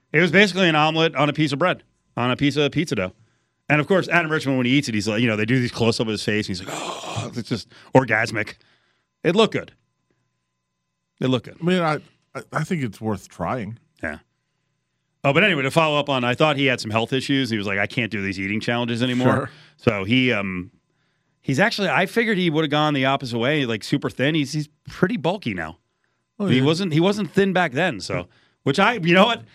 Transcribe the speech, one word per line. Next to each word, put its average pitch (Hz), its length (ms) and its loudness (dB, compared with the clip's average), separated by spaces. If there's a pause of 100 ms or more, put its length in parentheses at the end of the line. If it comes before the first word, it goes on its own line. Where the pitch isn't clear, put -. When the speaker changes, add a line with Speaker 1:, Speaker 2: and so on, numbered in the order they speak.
(120)
Speaker 1:
It 151 80 2
was 180 120 4
basically 185 360 4
an 160 80 4
omelet 160 400 2
on 147 140 2
a 143 40 -2
piece 151 200 0
of 135 60 -4
bread, 175 240 0 (340)
on 120 140 0
a 120 40 0
piece 135 220 0
of 143 160 2
pizza 147 220 -2
dough. 95 180 -4 (560)
And 147 100 4
of 147 80 0
course, 175 220 2
Adam 165 200 2
Richman, 143 280 -2
when 127 80 0
he 123 80 2
eats 143 160 2
it, 113 40 -4
he's 104 140 0
like, 110 140 0
you 123 60 2
know, 107 100 0
they 110 80 0
do 131 120 2
these 123 140 -2
close 113 300 0
up 113 60 -2
of 110 40 -2
his 101 120 -4
face, 107 260 -2
and 92 80 -6
he's 95 100 -12
like, - 100 -8
"Oh," - 560 -10
it's 117 140 -10
just - 220 -6 (260)
orgasmic. 110 600 -4 (680)
It 170 140 0
looked 220 160 2
good. 87 180 -8 (1500)
It 135 60 0
looked 127 180 0
good. - 160 -20
Speaker 2:
I - 20 -14
mean, 180 180 2
I, 151 180 0 (360)
I, 135 60 -12 (100)
I 165 140 -2
think 160 180 -4
it's 104 160 -6
worth 110 300 -6
trying. 107 500 -6 (240)
Speaker 1:
Yeah. 78 160 -6 (1040)
Oh, 139 80 2
but 170 140 4
anyway, 165 160 2
to 131 100 -2
follow 156 260 4
up 143 120 -2
on, 131 160 0
I 123 100 2
thought 151 220 2
he 139 80 0
had 123 160 0
some 110 100 -6
health 113 220 0
issues. 135 360 0
He 113 80 -2
was 98 80 -4
like, 101 140 -2
"I 101 80 0
can't 110 240 -4
do 104 100 -4
these 98 160 -4
eating 98 220 -4
challenges 120 420 -2
anymore." 127 320 2
Speaker 2:
Sure. - 160 -4 (280)
Speaker 1:
So 104 260 0
he, 123 300 2
um, 95 360 -4 (720)
he's 135 180 -2
actually, 202 280 0
I 160 180 2
figured 226 320 0
he 180 120 2
would 156 160 0
have 139 60 -4
gone 151 220 2
the 131 120 0
opposite 135 340 -2
way, 139 260 0
like, 113 200 -4
super 135 240 -2
thin. 143 260 -2
He's, 135 160 -2
he's 151 160 -4 (220)
pretty 208 280 2
bulky 160 360 -4
now. 80 260 -10 (580)
Speaker 2:
Oh, 196 100 -4
Speaker 1:
He 120 100 4
Speaker 2:
yeah. 131 80 4
Speaker 1:
wasn't, 165 260 0
he 151 80 2
wasn't 196 320 0
thin 190 220 2
back 170 180 2
then. 131 300 -2
So, 90 260 -6 (360)
which 135 140 0
I, 214 180 4
you 170 180 2
know 190 120 8
what? 233 180 -2 (120)